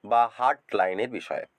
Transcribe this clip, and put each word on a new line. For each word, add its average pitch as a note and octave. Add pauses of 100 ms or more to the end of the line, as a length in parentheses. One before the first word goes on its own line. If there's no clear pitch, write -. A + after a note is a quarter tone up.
বা A#2 (140)
হার্ট C#3 (160)
লাইনের F#2
বিষয়ে। - (140)